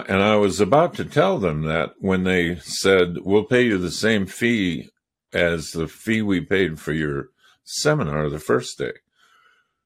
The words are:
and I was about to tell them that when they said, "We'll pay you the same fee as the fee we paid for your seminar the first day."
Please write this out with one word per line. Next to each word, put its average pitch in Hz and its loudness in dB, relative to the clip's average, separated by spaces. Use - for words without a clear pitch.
and 98 4
I 107 4
was 98 2
about 139 2
to - -6
tell 170 0
them 78 -2
that 80 -2
when 92 0
they 90 0
said, 90 2
"We'll 98 2
pay 127 2
you 110 2
the 87 -2
same 101 0
fee 98 -2
as 85 0
the 82 -4
fee 110 -4
we 98 0
paid 82 0
for 76 -6
your 73 -4
seminar 143 -2
the - -6
first - -2
day." 64 -6